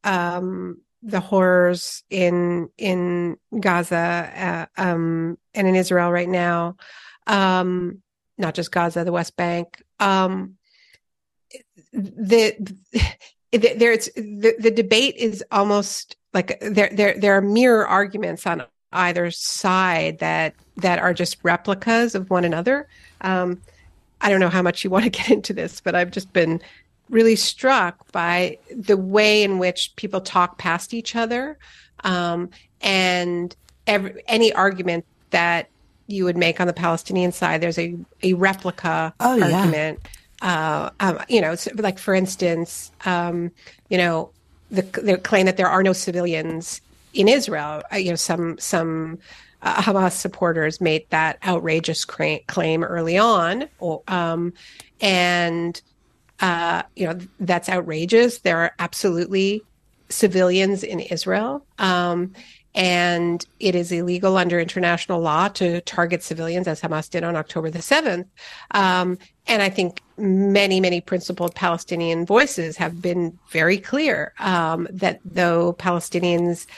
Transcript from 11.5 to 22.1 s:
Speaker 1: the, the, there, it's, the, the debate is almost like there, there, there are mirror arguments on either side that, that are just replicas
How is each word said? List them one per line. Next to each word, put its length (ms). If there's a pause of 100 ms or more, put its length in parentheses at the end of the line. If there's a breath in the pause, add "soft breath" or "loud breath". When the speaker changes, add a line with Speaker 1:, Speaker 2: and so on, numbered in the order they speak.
Speaker 1:
the, 640 (960 loud breath)
the, 220
there, 180
it's, 220
the, 440
the 120
debate 460
is 360
almost 640 (160)
like 280
there, 320
there, 260
there 180
are 60
mirror 440
arguments 600
on 160 (300)
either 380
side 880
that, 360 (220)
that 220
are 140
just 300
replicas 720